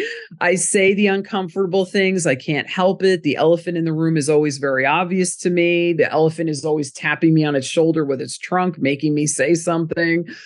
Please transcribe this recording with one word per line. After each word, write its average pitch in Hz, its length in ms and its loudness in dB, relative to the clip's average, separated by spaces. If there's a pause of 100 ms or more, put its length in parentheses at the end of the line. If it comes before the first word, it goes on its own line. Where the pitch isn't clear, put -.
(400)
I 175 160 2
say 190 360 2
the 202 140 2
uncomfortable 190 800 -2
things. 190 420 0
I 143 80 2
can't 135 340 -4
help 185 360 0
it. 185 180 2
The 139 140 0
elephant 170 420 0
in 160 60 -2
the 160 80 -2
room 160 240 0
is 143 120 0
always 151 300 2
very 135 280 0
obvious 180 500 0
to - 140 -2
me. 170 420 2
The 143 180 0
elephant 160 400 0
is 143 140 -6
always 151 280 -2
tapping 156 400 0
me 156 120 4
on 147 100 0
its 135 140 -2
shoulder 160 360 2
with 135 160 -2
its 127 180 -10
trunk, 180 420 -2
making 143 340 0
me 147 140 0
say 143 260 0
something. 165 720 -2 (200)